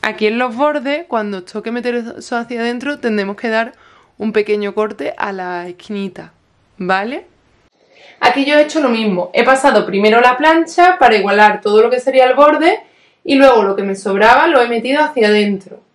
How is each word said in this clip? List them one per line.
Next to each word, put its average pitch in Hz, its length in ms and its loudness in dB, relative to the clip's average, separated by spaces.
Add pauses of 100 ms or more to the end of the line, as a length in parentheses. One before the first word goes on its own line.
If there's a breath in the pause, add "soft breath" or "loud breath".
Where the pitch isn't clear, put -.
aquí 214 260 -4
en 226 120 -2
los 247 160 -4
bordes, 294 520 -4
cuando 208 320 -6
os 180 60 -18
toque 220 260 -12
meter 240 240 -6
eso 240 400 -10
hacia 233 240 -8
adentro, 247 400 -6
tendremos 208 380 -4
que 233 120 -6
dar 226 240 -2 (440 soft breath)
un 208 160 -6
pequeño 208 420 -2
corte 214 420 -6
a - 140 -6
la 180 360 -8
esquinita, 185 680 -12 (440)
¿vale? 196 480 -6 (920 soft breath)
Aquí 269 240 2
yo 294 120 0
he 302 80 6
hecho 302 180 -2
lo 262 80 0
mismo, 214 440 -2
he 240 120 2
pasado 254 400 2
primero 208 340 2
la 247 160 4
plancha 330 640 2
para 233 160 4
igualar 202 460 2
todo 214 200 4
lo 240 80 4
que 247 120 -2
sería 262 240 4
el 254 100 2
borde 302 460 4 (420 soft breath)
y 277 120 -2
luego 262 280 6
lo 196 120 -2
que 196 80 -4
me 196 120 -4
sobraba 220 520 2
lo 285 140 2
he 233 60 0
metido 240 340 -2
hacia 302 260 0
adentro 208 540 -2 (140)